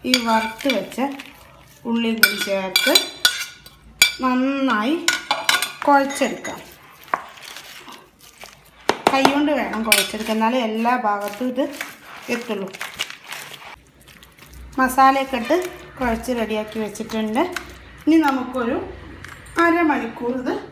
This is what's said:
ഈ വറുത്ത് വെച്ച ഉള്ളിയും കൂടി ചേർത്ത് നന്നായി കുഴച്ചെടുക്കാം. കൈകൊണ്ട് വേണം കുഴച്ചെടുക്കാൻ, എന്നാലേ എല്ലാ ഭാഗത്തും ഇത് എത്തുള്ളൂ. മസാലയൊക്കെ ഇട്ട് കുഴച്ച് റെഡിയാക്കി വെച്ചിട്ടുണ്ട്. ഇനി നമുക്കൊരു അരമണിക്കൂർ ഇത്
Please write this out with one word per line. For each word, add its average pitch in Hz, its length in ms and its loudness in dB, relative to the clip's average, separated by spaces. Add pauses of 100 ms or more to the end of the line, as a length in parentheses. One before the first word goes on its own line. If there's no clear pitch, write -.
ഈ 254 40 6 (120)
വറുത്ത് 226 500 2
വെച്ച 185 220 -4 (920)
ഉള്ളിയും 233 320 0
കൂടി 208 160 4 (100)
ചേർത്ത് 196 460 0 (1300)
നന്നായി 254 720 2 (880)
കുഴച്ചെടുക്കാം. 277 760 2 (2500)
കൈകൊണ്ട് 277 480 4
വേണം 214 280 -2
കുഴച്ചെടുക്കാൻ, 220 500 2
എന്നാലേ 226 220 2 (100)
എല്ലാ 226 240 0 (140)
ഭാഗത്തും 208 460 -2
ഇത് 262 100 0 (720)
എത്തുള്ളൂ. 202 320 -6 (2250)
മസാലയൊക്കെ 269 600 6
ഇട്ട് 311 140 4 (420)
കുഴച്ച് 240 320 -2 (100)
റെഡിയാക്കി 214 440 -2
വെച്ചിട്ടുണ്ട്. 220 580 -2 (640)
ഇനി 320 220 8
നമുക്കൊരു 254 500 0 (880)
അരമണിക്കൂർ 262 800 2
ഇത് 370 120 0 (160)